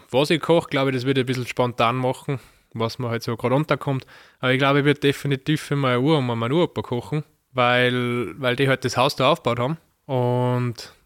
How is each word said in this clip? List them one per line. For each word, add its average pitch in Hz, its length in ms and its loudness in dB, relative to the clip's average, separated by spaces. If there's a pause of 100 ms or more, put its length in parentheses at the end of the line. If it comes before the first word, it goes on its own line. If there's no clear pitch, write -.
(100)
was 139 200 2
ich 165 100 2
koche, 165 300 2
glaub 135 180 0
ich, 135 60 -2
das 123 100 -4
würde 131 160 0
ich 123 40 2
ein - 20 -6
bisschen 127 200 -4
spontan 120 500 0
machen, 131 440 -4 (320)
was 113 260 -4
mir 123 120 -4
halt 117 120 -4
so 120 140 -4
gerade 120 180 0
unterkommt. 139 520 -2 (340)
Aber 127 120 0
ich 131 60 2
glaub, 139 180 2
ich 143 80 2
würd 143 180 2
definitiv 143 580 0
für - 160 -4
meine 127 240 2
Uroma 135 320 2
und 113 60 -2
meinen 117 140 -2
Uropa 165 300 0
kochen, 135 420 -6 (280)
weil, 123 880 2
weil 123 160 0
die 135 120 2
halt 131 160 0
das 123 120 -2
Haus 131 200 2
da 135 140 4
aufgebaut 120 280 0
haben. 131 180 -2 (300)
Und 123 840 0 (140)